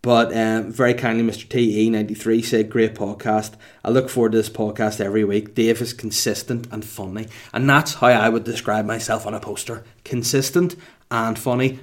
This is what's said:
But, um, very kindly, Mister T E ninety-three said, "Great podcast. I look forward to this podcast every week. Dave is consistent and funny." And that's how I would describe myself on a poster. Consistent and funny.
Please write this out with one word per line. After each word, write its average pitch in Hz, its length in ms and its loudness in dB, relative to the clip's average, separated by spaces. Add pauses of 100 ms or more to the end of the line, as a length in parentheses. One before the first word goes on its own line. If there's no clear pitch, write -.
But, 117 340 4
um, 113 340 0
very 120 220 2
kindly, 117 300 0
Mister 113 240 -2
T 110 340 2
E 113 80 4
ninety-three 110 520 0
said, 110 280 0
"Great 110 260 0
podcast. 107 600 -4 (280)
I 104 60 -2
look 127 200 2
forward 117 240 2
to 113 40 4
this 107 120 2
podcast 107 520 -2
every 104 240 0
week. 104 280 -2
Dave 117 280 2
is 113 100 -6
consistent 117 800 -4
and 107 140 -10
funny." 104 420 -10 (240)
And 135 180 0
that's 147 260 4
how 123 120 4
I 113 220 6
would 113 160 0
describe 107 400 -2
myself 110 400 -4
on 107 80 -6
a 107 80 -8
poster. 110 420 -10 (220)
Consistent 139 720 0 (340)
and 113 260 -2
funny. 131 460 0